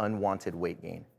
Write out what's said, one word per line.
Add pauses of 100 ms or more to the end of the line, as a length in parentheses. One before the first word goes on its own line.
unwanted
weight
gain. (140)